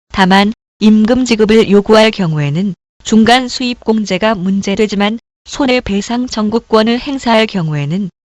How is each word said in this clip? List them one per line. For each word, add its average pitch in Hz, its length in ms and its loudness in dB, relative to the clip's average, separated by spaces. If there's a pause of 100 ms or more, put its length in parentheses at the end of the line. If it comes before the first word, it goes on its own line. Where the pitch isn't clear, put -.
(120)
다만 196 400 2 (260)
임금 214 460 2
지급을 220 460 2
요구할 214 420 4
경우에는 160 600 -2 (280)
중간 233 460 2
수입 247 320 -6
공제가 214 560 -2
문제되지만 202 840 -2 (260)
손해배상 247 840 -2
청구권을 220 720 0
행사할 240 460 -2
경우에는 160 640 -4 (180)